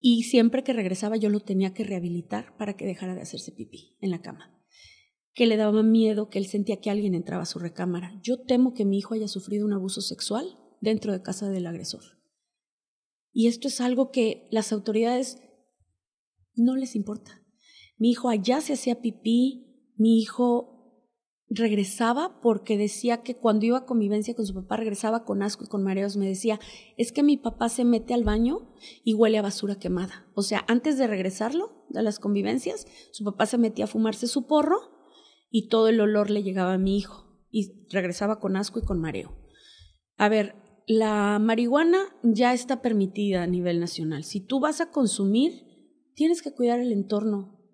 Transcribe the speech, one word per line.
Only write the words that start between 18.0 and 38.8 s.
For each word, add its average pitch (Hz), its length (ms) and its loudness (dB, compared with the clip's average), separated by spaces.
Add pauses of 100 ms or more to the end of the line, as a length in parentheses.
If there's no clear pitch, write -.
hijo 233 160 0
allá 233 320 2
se 302 140 -4
hacía 240 260 -2
pipí, 240 960 -2
mi 226 240 6
hijo 240 540 0 (760)
regresaba 226 920 0
porque 220 360 2
decía 233 440 -2
que 240 140 -8
cuando 214 300 2
iba 240 120 4
a 254 80 -6
convivencia 214 480 0
con 233 120 -4
su 190 80 -6
papá 190 240 -6
regresaba 220 460 -2
con 202 200 -2
asco 208 200 -6
y - 40 -16
con 202 160 -4
mareos. 196 340 -2
Me 196 100 0
decía, 208 320 -2 (380)
"Es 233 140 -2
que 285 100 0
mi 285 160 6
papá 233 320 -2
se 240 160 0
mete 233 280 2
al 240 100 2
baño 233 500 0 (300)
y 226 100 2
huele 220 240 6
a 208 60 0
basura 202 340 -4
quemada". 185 560 -6
O 202 80 -2
sea, 202 260 -2
antes 247 300 2
de 262 80 2
regresarlo 214 840 -4
de - 120 -4
las 208 180 -2
convivencias, 208 680 -2 (240)
su - 120 -12
papá 202 220 0
se 233 120 -2
metía 220 280 2
a - 20 -4
fumarse 220 400 -2
su 240 200 -4
porro 302 300 4 (760)
y 220 160 0
todo 226 220 4
el 226 120 4
olor 208 300 2
le 208 120 0
llegaba 185 300 0
a 190 60 0
mi 190 180 2
hijo - 540 -10
y 196 380 -6
regresaba 196 500 -2
con 190 180 -2
asco 202 220 -4